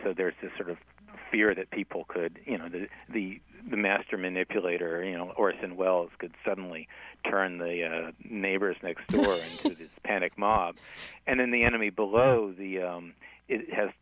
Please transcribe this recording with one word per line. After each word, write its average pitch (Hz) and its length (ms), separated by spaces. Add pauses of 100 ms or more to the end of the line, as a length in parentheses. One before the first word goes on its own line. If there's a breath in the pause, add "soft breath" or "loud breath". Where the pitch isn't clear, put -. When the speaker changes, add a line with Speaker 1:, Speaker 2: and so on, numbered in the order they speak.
Speaker 1:
so 98 140
there's 92 260
this 90 140
sort 90 140
of 85 80 (520)
fear 107 240
that 92 160
people - 380
could, 82 360
you 120 140
know, 82 100
the, 90 180 (260 loud breath)
the, 98 280 (300)
the 117 60
master 101 420
manipulator, 90 840
you 95 120
know, 90 200
Orson 92 400
Welles 92 420
could 85 140 (140)
suddenly 90 420 (400 loud breath)
turn 95 300
the, 87 260
uh, 82 260 (180)
neighbors 98 540
next 87 260
door 139 300 (140)
Speaker 2:
<laughs> - 120
Speaker 1:
into - 120
this 80 140 (120)
panic 92 340
mob. 101 380 (520 loud breath)
And 131 120
then 123 140
the 120 120
enemy 113 260
below, 110 640
the, 95 260
um, 87 300 (360 loud breath)
it 113 240
has 104 180 (120)